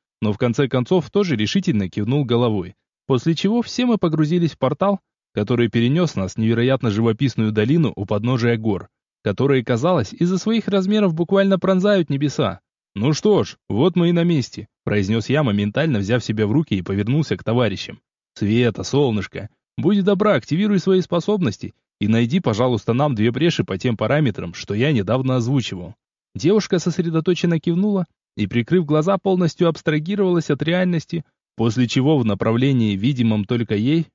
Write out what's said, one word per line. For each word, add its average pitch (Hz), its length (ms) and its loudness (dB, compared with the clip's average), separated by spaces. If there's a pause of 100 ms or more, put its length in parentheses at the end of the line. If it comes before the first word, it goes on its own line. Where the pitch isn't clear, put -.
(220)
но 107 120 0
в 101 40 -8
конце 127 300 0
концов 135 420 0
тоже 190 260 0
решительно 107 540 0
кивнул 127 360 -2
головой. 110 500 0 (320)
После 135 260 0
чего 220 300 0
все - 240 -4
мы 233 100 2
погрузились 160 540 0
в - 80 -14
портал, 190 400 0 (340)
который 117 360 2
перенес 135 460 2
нас 95 200 -4
в - 20 -20
невероятно 117 540 2
живописную 110 600 0
долину 117 440 2
у 101 100 -8
подножия 117 520 0
гор – 107 320 -4 (340)
которые, 127 420 0
казалось, 139 480 0
из-за 180 240 0
своих 214 300 -2
размеров 196 480 0
буквально 196 420 2
пронзают 190 540 2
небеса. 139 480 -2 (340)
«Ну 120 200 0
что 185 300 2
ж, - 140 -12 (100)
вот 139 280 0
мы 170 140 2
и 175 40 2
на 170 100 2
месте», 151 440 -2 (160)
произнес 104 460 0
я, 143 140 2
моментально 104 560 0
взяв 107 240 0
себя 107 240 -2
в 101 40 -2
руки 139 240 0
и 92 60 -2
повернулся 104 540 -2
к - 80 -8
товарищам. 110 560 -2 (360)
«Света, 110 480 0
солнышко, 104 680 -2 (280)
будь 196 260 2
добра, 196 320 2
активируй 190 440 0
свои 185 220 2
способности 175 720 -4 (260)
и 104 80 0
найди, 117 320 2
пожалуйста, 123 540 0
нам 139 200 0
две 110 180 0
бреши 143 320 0
по 95 140 -6
тем 117 200 -2
параметрам, 110 560 -2
что - 200 -8
я 123 200 0
недавно 127 420 0
озвучивал». 113 600 -4 (380)
Девушка 185 460 0
сосредоточенно 165 800 0
кивнула 185 460 -2 (320)
и, 107 100 -2
прикрыв 120 380 0
глаза, 151 320 0
полностью 180 500 0
абстрагировалась 165 840 0
от 143 120 0
реальности, 170 600 -2 (320)
после 117 320 0
чего 135 300 2
в 123 80 2
направлении, 113 720 2
видимом 113 480 0
только 113 300 -2
ей, 143 400 0